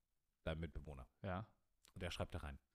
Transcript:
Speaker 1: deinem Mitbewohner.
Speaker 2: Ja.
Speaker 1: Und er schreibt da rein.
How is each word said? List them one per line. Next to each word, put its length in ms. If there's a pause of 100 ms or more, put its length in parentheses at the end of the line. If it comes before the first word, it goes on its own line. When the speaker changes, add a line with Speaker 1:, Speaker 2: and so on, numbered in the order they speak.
(440)
Speaker 1:
deinem 160
Mitbewohner. 480 (140)
Speaker 2:
Ja. 240 (480)
Speaker 1:
Und 80
er 80
schreibt 240
da 40
rein. 200 (160)